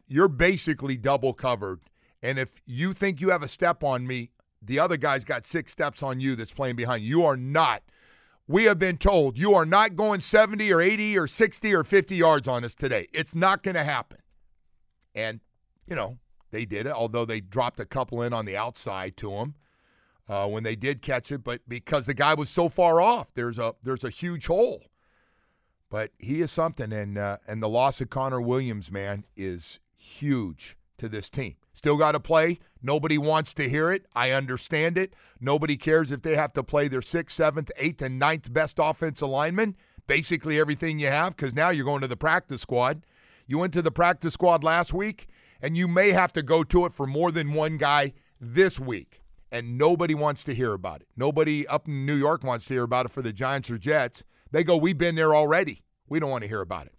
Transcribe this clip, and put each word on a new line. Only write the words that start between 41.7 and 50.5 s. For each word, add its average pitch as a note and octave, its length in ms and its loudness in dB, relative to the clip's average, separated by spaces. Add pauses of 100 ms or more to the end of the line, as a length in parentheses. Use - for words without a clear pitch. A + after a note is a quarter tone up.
you're D3 140 0
going C#3 160 -2
to C3+ 80 -4
the B2 80 -4
practice D#3 460 -2
squad. B2+ 440 0 (400)
You C3+ 120 -2
went F3+ 160 -2
to F3 80 2
the D#3+ 100 2
practice E3+ 420 0
squad E3+ 300 4
last E3+ 280 2
week, G3+ 360 -4 (340)
and D#3 140 -2
you F3+ 100 2
may F#3 240 4
have F3+ 220 4
to D#3+ 100 -2
go D#3+ 220 4
to F3 200 4
it E3+ 80 -2
for C#3 140 -4
more D#3 240 0
than D#3 220 -2
one D#3 240 -2
guy C#3+ 360 2 (280)
this C3 400 2
week. B2 420 -10 (300)
And A#2+ 260 -6
nobody D#3+ 360 4
wants D3 300 -2
to C#3 100 -6